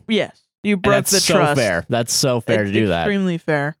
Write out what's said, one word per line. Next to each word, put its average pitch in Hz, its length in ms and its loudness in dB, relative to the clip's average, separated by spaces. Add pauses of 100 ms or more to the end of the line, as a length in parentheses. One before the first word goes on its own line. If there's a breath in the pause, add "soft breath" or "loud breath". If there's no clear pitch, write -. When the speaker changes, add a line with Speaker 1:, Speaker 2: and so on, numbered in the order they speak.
Speaker 1:
Yes. 196 340 -4 (220)
You 208 100 0
Speaker 2:
And 185 80 -2
Speaker 1:
broke 202 140 2
Speaker 2:
that's - 160 -2
Speaker 1:
the 196 80 2
Speaker 2:
so - 160 2
Speaker 1:
trust. 147 260 2
Speaker 2:
fair. 87 280 0
That's 120 240 -2
so 123 280 0
fair 110 220 0
Speaker 1:
It's 101 80 -4
Speaker 2:
to - 20 0
do 110 140 2
that. 85 140 0
Speaker 1:
extremely 101 360 -2
fair. 147 440 -4